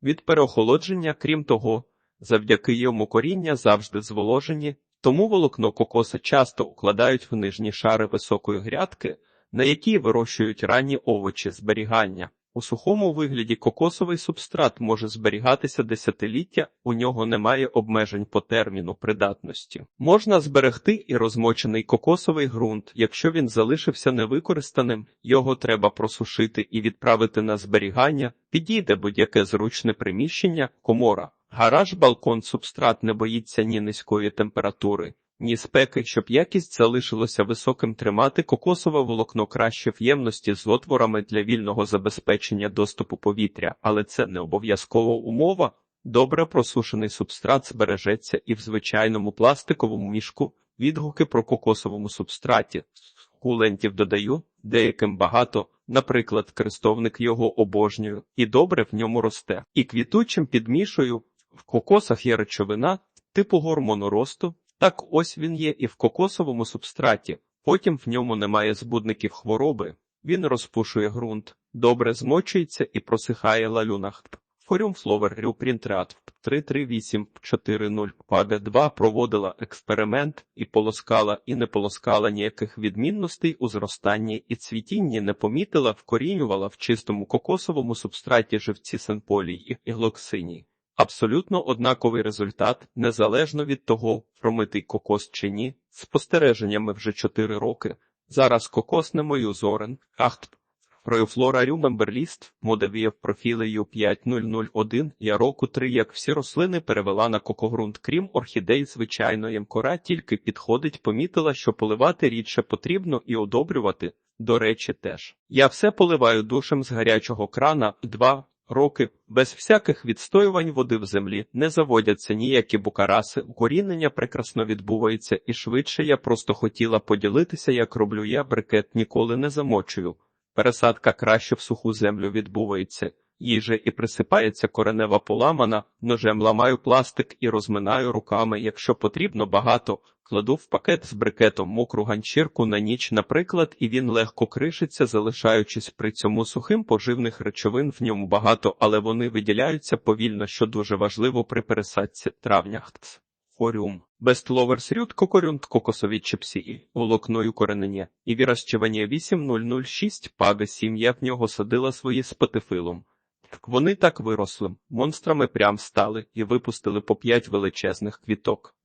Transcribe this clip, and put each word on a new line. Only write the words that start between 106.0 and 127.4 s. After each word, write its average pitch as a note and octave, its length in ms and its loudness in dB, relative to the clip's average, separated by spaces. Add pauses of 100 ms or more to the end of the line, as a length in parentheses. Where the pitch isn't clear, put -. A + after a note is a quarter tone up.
всі - 200 -6
рослини, E3 480 -2
перевела G#2 480 0
на A2 100 0
кокогрунт, A2 600 -4
крім F3+ 340 -4
орхідей, A#2 520 0
звичайно, A2 640 -4
ємкора A2+ 460 -4
тільки E3+ 400 -4
підходить, C3+ 640 -4
помітила, D3+ 520 -2
що - 180 -2
поливати A#2 560 2
рідше A2+ 340 -4
потрібно E3 640 -4
і A#2 100 -4
одобрювати, A2 760 -4 (260)
до A2+ 200 0
речі, A2 340 -2
теж. - 440 -12 (120)
Я C3+ 180 6
все G#3 240 2
поливаю C3 520 4
душем C3 420 -2
з B2+ 80 -10
гарячого A2 560 0
крана, C3 540 0
два B2 420 2 (240)
роки, C#3+ 400 0 (200)
без B2+ 260 2
всяких - 500 2
відстоювань F3+ 640 2
води B2 260 0
в G#2+ 100 -8
землі, G2+ 460 -4
не D3 180 0
заводяться A2+ 640 2
ніякі A#2 440 0
букараси, G#2 640 0
укорінення D#3+ 680 0
прекрасно - 540 -4
відбувається G#2+ 800 -2
і A2+ 80 -4
швидше. B2 500 -2
Я D3 120 4
просто - 380 -2
хотіла A2+ 440 0
поділитися, A2 760 2